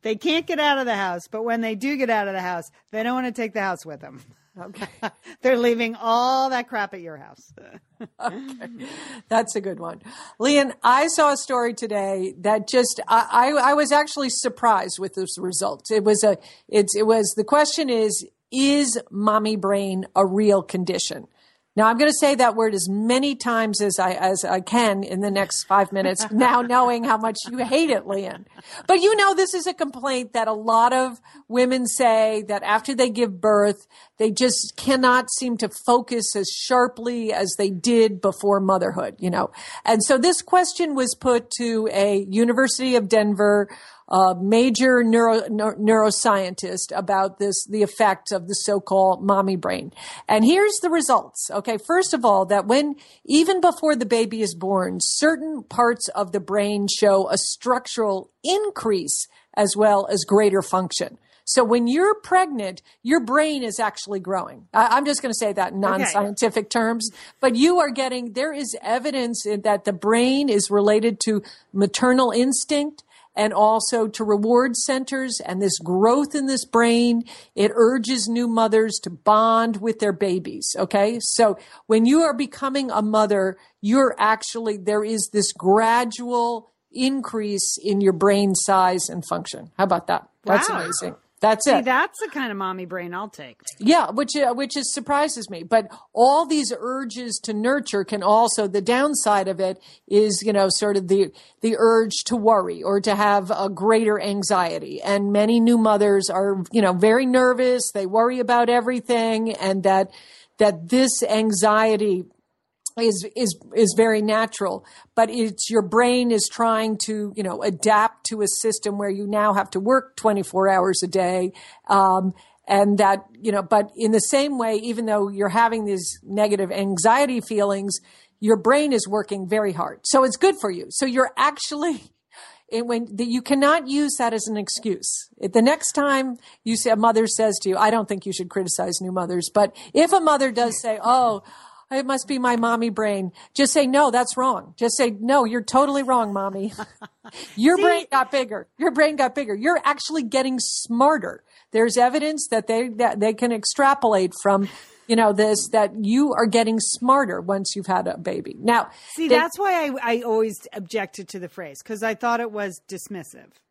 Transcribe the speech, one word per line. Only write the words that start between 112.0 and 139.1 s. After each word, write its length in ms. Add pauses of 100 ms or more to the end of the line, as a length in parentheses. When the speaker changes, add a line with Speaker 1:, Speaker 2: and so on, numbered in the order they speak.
Speaker 2:
is, 260 (120)
is, 200 (200)
is 200
very 240
natural, 640 (300)
but 160
it's, 400
your 120
brain 500
is 180
trying 540
to, 320
you 80
know, 180
adapt 640
to 160
a 60
system 500
where 100
you 160
now 300
have 160
to 80
work 380
twenty-four 520
hours 360
a 20
day. 460 (360)
Um, 460 (320)
and 320
that, 260 (160)
you 120
know, 100
but 340
in 140
the 100
same 380
way, 240
even 240
though 220
you're 200
having 360
these 400
negative 480
anxiety 680
feelings, 600 (400)
your 160
brain 360
is 140
working 420
very 260
hard. 280
So 220
it's 120
good 240
for 100
you. 200
So 160
you're 300
actually, 640 (640)
it, 160
when 300
the, 100
you 180
cannot 440
use 320
that 160
as 140
an 80
excuse. 720 (120)
The 220
next 300
time 440 (280)
you 120
say, 140
a 60
mother 320
says 340
to 60
you, 80
"I 140
don't 180
think 180
you 60
should 160
criticize 520
new 120